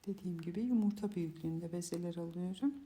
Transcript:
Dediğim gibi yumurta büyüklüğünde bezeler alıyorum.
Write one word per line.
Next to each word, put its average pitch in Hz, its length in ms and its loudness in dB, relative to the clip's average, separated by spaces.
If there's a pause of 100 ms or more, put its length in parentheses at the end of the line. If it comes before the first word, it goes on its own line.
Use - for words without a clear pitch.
Dediğim 180 360 -2
gibi 175 180 -2
yumurta 214 560 4
büyüklüğünde 165 560 -2
bezeler 175 440 -2
alıyorum. 180 580 0 (120)